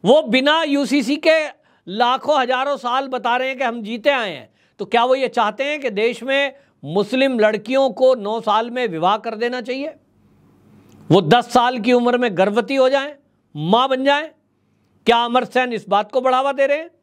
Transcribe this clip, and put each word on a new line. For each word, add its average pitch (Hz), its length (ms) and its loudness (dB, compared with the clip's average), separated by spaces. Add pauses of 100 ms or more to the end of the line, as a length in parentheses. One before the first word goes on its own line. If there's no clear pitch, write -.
वो 277 180 6
बिना 277 400 2
यूसीसी 285 540 0
के 311 300 2 (420)
लाखों 247 520 0
हजारों 262 360 -2
साल 254 320 -4
बता 247 280 -2
रहे 254 120 -2
हैं 262 100 -8
कि 269 60 -4
हम 233 180 -6
जीते 226 280 -2
आए 233 220 -2
हैं, 123 180 -14 (280)
तो 202 60 -6
क्या 233 200 2
वो 254 100 4
ये 262 140 -2
चाहते 214 360 -2
हैं 294 160 -4
कि 269 100 -4
देश 226 320 -2
में 277 320 -2 (300)
मुस्लिम 233 540 0
लड़कियों 214 520 2
को 254 240 4
नौ 220 260 -6
साल 226 300 0
में 247 180 -4
विवाह 175 280 0
कर 220 180 -8
देना 240 260 -6
चाहिए, 269 340 -8 (1160)
वो 185 120 6
दस 226 300 2
साल 247 260 2
की 226 140 0
उम्र 240 260 2
में 240 180 -2
गर्भवती 202 380 0
हो 262 140 4
जाएं, 277 260 -2 (420)
मां 208 320 2
बन 262 160 -2
जाएं? 285 260 0 (760)
क्या 233 100 6
अमर 240 280 2
सेन 247 280 -2
इस 214 160 -8
बात 208 240 0
को 262 80 0
बढ़ावा 262 320 0
दे 269 140 0
रहे 285 120 0
हैं? 339 120 -10 (120)